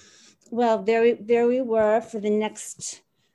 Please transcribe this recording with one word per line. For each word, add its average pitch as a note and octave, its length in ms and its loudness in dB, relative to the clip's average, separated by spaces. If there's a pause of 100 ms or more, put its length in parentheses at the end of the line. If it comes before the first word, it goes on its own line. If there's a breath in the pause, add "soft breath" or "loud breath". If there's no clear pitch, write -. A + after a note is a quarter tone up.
(520 soft breath)
Well, A3 320 0
there A3+ 180 2
we, A#3 120 4
there A#3 340 0
we B3+ 120 0
were A3 400 2
for A3+ 200 -10
the G#3 100 -2
next - 720 -6 (320)